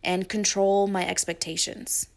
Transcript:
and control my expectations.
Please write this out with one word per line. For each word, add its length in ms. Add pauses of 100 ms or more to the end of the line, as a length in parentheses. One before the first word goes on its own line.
and 260
control 560
my 220
expectations. 960 (120)